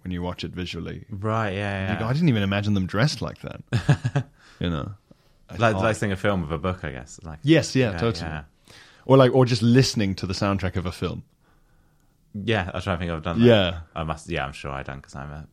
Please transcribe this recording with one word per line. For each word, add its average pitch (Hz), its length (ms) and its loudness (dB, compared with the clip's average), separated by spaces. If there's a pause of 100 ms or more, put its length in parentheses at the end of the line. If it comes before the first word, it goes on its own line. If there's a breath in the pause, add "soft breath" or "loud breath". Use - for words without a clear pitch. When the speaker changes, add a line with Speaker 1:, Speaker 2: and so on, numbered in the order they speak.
Speaker 1:
when 92 80 -8
you 87 100 -4
watch 87 220 -6
it 87 80 -8
visually. 85 580 -8
Speaker 2:
Right, 110 460 -2
yeah, 98 320 -4
yeah. 92 60 -2
Speaker 1:
You - 60 -4
go, 110 60 -4
"I 120 80 -2
didn't 160 160 2
even 110 140 2
imagine 101 320 0
them 95 100 0
dressed 117 360 0
like - 200 -8
that." - 880 -2
Speaker 2:
<laughs> - 80 -20 (240 soft breath)
Speaker 1:
You 87 80 0
know? 82 220 -4 (680)
Speaker 2:
Like, 110 200 4
Speaker 1:
Oh. - 20 0
Speaker 2:
like 95 160 2
seeing 104 160 -2
a 95 60 -2
film 98 260 0
of 73 80 -6
a 82 60 -2
book, 90 260 -4
I 76 80 -6
guess. 62 320 -14
Like, 80 200 -14
Speaker 1:
Yes, 143 340 4
yeah, 123 140 2
Speaker 2:
yeah, 90 60 -6
Speaker 1:
totally. 85 320 -2
Speaker 2:
yeah. 78 120 -8 (640 soft breath)
Speaker 1:
Or, 131 100 6
like, 127 180 8
or 131 120 6
just 113 160 0
listening 117 540 4
to - 120 -8
the 95 60 -2
soundtrack 98 420 -2
of 87 100 -2
a 90 60 -4
film. 90 320 -6 (1120)
Speaker 2:
Yeah, 101 380 -2
I 90 80 -6
try 98 120 -2
to 85 60 -2
think 87 100 -4
I've 80 140 -6
done 87 160 -2
that. 117 60 6
Speaker 1:
Yeah. 95 340 6 (160)
Speaker 2:
I 82 80 -4
must, 78 260 -8
yeah, 76 160 -4
I'm 69 60 -8
sure 76 200 -12
I've 67 140 -8
done, 69 140 -10
'cause - 160 -18
I'm 73 160 -12
a 76 220 -14